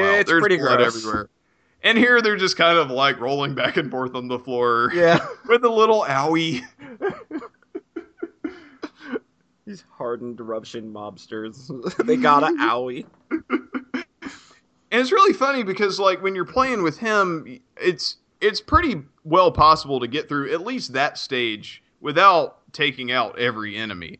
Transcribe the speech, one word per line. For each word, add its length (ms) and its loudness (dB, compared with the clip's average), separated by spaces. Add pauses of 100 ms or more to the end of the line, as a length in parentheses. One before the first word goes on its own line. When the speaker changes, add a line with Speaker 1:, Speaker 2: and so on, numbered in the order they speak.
(200)
Speaker 1:
It's 100 -2
Speaker 2:
There's 120 4
Speaker 1:
pretty 160 2
Speaker 2:
blood 200 2
Speaker 1:
gross. 180 2
Speaker 2:
everywhere. 340 -6 (520)
And 140 2
here 240 6
they're 160 2
just 220 0
kind 200 4
of, 120 2
like, 280 0
rolling 360 -2
back 240 -2
and 120 -2
forth 240 -6
on 140 -8
the 100 -4
floor. 560 0
Speaker 1:
Yeah. 240 6 (160)
Speaker 2:
<laughs> 140 -12
With 160 4
a 60 4
little 320 4
owie. 580 0 (400)
<laughs> 400 -8 (2250)
Speaker 1:
These 240 -16
hardened 500 -10
Russian 520 -10
mobsters. 760 -14 (280)
<laughs> 100 -8
They 100 2
got 260 4
a 40 2 (100)
owie. 480 -2 (1900)
Speaker 2:
And 120 2
it's 100 -6
really 220 6
funny 300 0
because, 360 -2
like, 220 2
when 120 -2
you're 120 -6
playing 360 0
with 160 0
him, 600 -2 (180)
it's, 380 -4 (240)
it's 220 0
pretty 400 0 (220)
well 280 4
possible 480 4
to 80 -4
get 220 -6
through 240 -4
at 80 -4
least 320 -8
that 240 -2
stage 640 -6 (180)
without 720 2
taking 400 -4
out 260 -2
every 380 -4
enemy. 440 -10